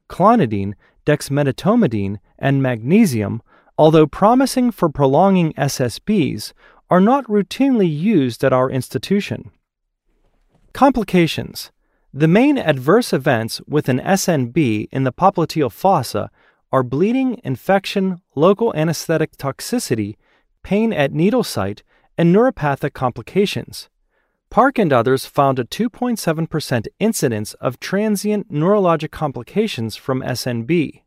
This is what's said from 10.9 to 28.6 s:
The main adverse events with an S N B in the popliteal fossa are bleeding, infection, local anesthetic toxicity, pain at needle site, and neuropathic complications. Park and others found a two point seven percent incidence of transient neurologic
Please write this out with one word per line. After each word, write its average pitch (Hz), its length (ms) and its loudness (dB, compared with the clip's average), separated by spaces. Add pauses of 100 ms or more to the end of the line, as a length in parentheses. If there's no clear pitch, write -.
The 143 160 0
main 254 300 4
adverse 165 560 0
events 127 540 -2
with 139 200 -2
an 127 120 0
S 185 280 -2
N 139 200 0
B 113 440 -2
in 131 120 -4
the 127 100 -2
popliteal 160 580 0
fossa 123 600 -2 (400)
are 131 100 2
bleeding, 208 600 -2
infection, 190 800 -2 (120)
local 196 420 2
anesthetic 156 600 -2
toxicity, 123 800 -6 (480)
pain 220 280 0
at 147 220 -2
needle 196 300 2
site, 101 400 -6 (340)
and 170 180 4
neuropathic 151 580 0
complications. - 960 -6 (600)
Park 254 300 2
and 180 120 2
others 127 360 2
found 139 320 0
a 131 40 -2
two 220 260 -4
point 247 280 -4
seven 165 300 -4
percent 131 400 -4 (120)
incidence 127 560 -2
of 127 240 -6
transient 208 720 -2
neurologic 165 600 0